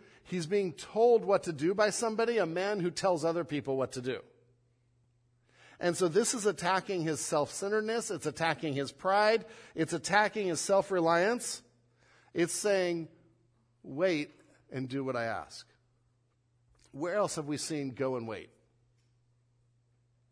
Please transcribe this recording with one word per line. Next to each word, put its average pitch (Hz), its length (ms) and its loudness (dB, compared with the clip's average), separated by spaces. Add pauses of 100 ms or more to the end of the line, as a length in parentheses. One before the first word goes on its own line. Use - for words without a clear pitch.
(280)
He's 175 180 -4
being 190 260 0
told 226 520 4
what 190 200 4
to 175 80 -4
do 160 220 0
by 214 160 4
somebody, 226 480 0
a 180 80 4
man 185 340 -2
who 175 100 0
tells 175 340 0
other 165 200 0
people 139 320 -2
what 127 160 -2
to 127 100 -6
do. 123 180 -4 (1600)
And 175 160 0
so 180 120 2
this 214 260 2
is 208 100 -4
attacking 180 580 0
his 156 180 -2
self-centeredness. 214 920 -2
It's 160 160 -6
attacking 151 480 -2
his 139 180 -4
pride. 214 520 2 (300)
It's - 180 -2
attacking 196 560 2
his 156 120 0
self-reliance. 190 1000 2 (720)
It's 170 180 0
saying, 175 560 0 (760)
"Wait 151 500 0 (380)
and 131 180 -6
do 135 160 -4
what 131 120 -4
I 117 80 -2
ask." 98 420 -8 (1200)
Where 170 240 -6
else 202 220 0
have 151 100 -6
we 147 100 -4
seen 143 380 -6
"go 131 220 -2
and 117 100 -6
wait"? 101 240 -10 (1800)